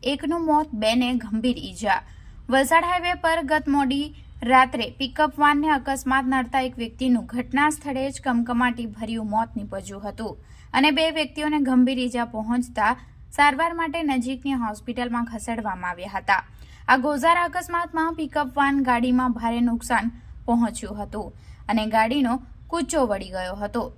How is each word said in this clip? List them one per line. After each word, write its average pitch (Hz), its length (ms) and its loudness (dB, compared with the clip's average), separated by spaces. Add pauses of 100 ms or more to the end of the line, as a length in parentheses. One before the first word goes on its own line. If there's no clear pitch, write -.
એકનું 302 400 -2
મોત, 311 300 2
બેને 240 480 2
ગંભીર 226 380 -2
ઈજા. 190 420 -2 (460)
વલસાડ 269 360 4
હાઈવે 349 380 0
પર 330 220 2
ગત 302 300 0
મોડી 277 400 0 (360)
રાત્રે 254 360 6 (120)
પિકઅપ 294 400 0
વાનને 294 380 4
અકસ્માત 269 520 0
નડતા 262 320 0
એક 254 180 -4
વ્યક્તિનું 240 480 0
ઘટના 254 440 0
સ્થળે 269 340 -6
જ 277 220 -6
કમકમાટી 240 640 0
ભર્યું 220 420 -6
મોત 226 240 -2
નીપજ્યું 196 480 -10
હતું 202 320 -8 (380)
અને 285 180 6
બે 320 240 2
વ્યક્તિઓને 302 460 -2
ગંભીર 254 420 4
ઈજા 240 240 -4
પહોંચતા 226 640 -2 (400)
સારવાર 294 420 2
માટે 330 300 -2
નજીકની 262 560 -2
હોસ્પિટલમાં 233 680 -4
ખસેડવામાં 214 640 -6
આવ્યા 180 240 -10
હતા. 190 300 0 (400)
આ 262 160 6
ગોઝારા 311 500 4
અકસ્માતમાં 339 640 -2
પિકઅપ 294 400 -2
વાન 277 300 2
ગાડીમાં 247 500 2
ભારે 233 300 -2
નુકસાન 233 480 0 (340)
પહોંચ્યું 220 560 0
હતું 208 300 -8 (340)
અને 214 220 0
ગાડીનો 233 500 2 (300)
કૂચો 320 380 0
વળી 190 260 -4
ગયો 185 240 -6
હતો. 208 260 -4 (160)